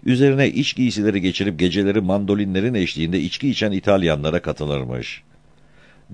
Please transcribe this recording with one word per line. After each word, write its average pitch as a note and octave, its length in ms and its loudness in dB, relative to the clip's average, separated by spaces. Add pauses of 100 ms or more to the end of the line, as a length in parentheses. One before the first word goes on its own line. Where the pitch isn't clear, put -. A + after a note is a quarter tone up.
üzerine C3+ 440 4
iç - 280 -2
giysileri G#2 440 2
geçirip F#2 380 -2
geceleri G2 420 2
mandolinlerin G2+ 760 0
eşliğinde E2+ 460 -2
içki F2 280 -4
içen A2 240 -2
İtalyanlara E2+ 720 2
katılırmış. C#2 800 -6 (920)